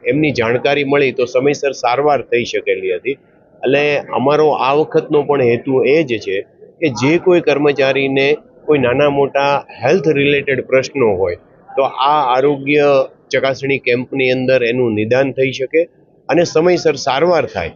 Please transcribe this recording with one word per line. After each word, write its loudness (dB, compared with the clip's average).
એમની 0
જાણકારી 0
મળી 0
તો -2
સમયસર -2
સારવાર 0
થઈ -2
શકેલી -4
હતી. -8
એટલે -4
અમારો 0
આ 0
વખતનો 0
પણ 0
હેતુ 0
એ 2
જ -4
છે -4
કે 0
જે 0
કોઈ 2
કર્મચારીને 0
કોઈ 2
નાના 2
મોટા 0
હેલ્થ 2
રિલેટેડ 0
પ્રશ્નો 0
હોય -2
તો 0
આ 0
આરોગ્ય 2
ચકાસણી -2
કેમ્પની -2
અંદર 2
એનું 0
નિદાન 0
થઈ -2
શકે -2
અને 2
સમયસર 2
સારવાર 0
થાય -8